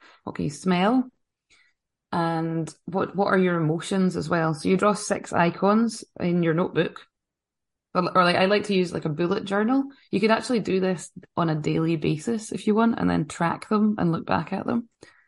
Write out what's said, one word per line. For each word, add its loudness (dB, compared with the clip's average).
What -10
can -4
you -4
smell? 0
And -2
what, -4
what 2
are 2
your 4
emotions 0
as -4
well? 0
So -4
you 4
draw 4
six -6
icons 2
in 0
your 2
notebook. -2
Or, 2
or, 6
like, 2
I 2
like 2
to -2
use, 0
like, -4
a -2
bullet -2
journal. 0
You 0
could 4
actually 0
do 0
this -2
on 0
a 0
daily 0
basis -2
if -8
you 4
want, 2
and 2
then 0
track -4
them 2
and 2
look -4
back -2
at -6
them, -2